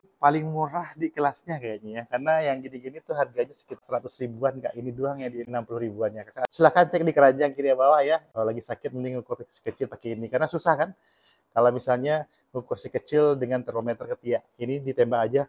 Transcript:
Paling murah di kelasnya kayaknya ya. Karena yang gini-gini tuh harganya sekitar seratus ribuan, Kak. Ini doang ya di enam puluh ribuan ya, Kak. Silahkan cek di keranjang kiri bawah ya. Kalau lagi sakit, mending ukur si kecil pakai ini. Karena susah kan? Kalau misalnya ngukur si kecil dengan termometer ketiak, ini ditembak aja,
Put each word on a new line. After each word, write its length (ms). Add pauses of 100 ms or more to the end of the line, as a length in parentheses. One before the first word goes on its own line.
(160)
Paling 320
murah 480
di 140
kelasnya 500
kayaknya 320
ya. 160
Karena 320
yang 220
gini-gini 420
tuh 80
harganya 400
sekitar 300
seratus 400
ribuan, 400
Kak. 160
Ini 160
doang 240
ya 100
di 160
enam 220
puluh 240
ribuan 240
ya, 80
Kak. 240
Silahkan 400
cek 160
di 80
keranjang 480
kiri 160
bawah 320
ya. 240
Kalau 160
lagi 160
sakit, 320
mending 240
ukur 320
si 100
kecil 300
pakai 240
ini. 160
Karena 160
susah 320
kan? 120 (600)
Kalau 240
misalnya 560 (240)
ngukur 240
si 80
kecil 480
dengan 320
termometer 480
ketiak, 320 (160)
ini 160
ditembak 480
aja, 220